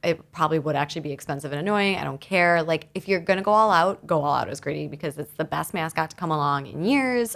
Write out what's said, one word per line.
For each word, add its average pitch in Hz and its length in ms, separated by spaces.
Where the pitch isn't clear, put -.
it 170 280
probably 160 260
would 151 180
actually 147 260
be 147 100
expensive 139 400
and 143 80
annoying. 196 380
I - 80
don't 139 160
care. 175 420
Like, 160 320
if 185 120
you're 190 120
gonna 190 240
go 208 80
all 214 200
out, 180 360
go 156 160
all 143 100
out 120 160
as 147 120
Gritty 151 260
because 147 320
it's 143 140
the 160 120
best 156 280
mascot 160 380
to - 40
come 165 160
along 143 360
in 147 180
years. 247 500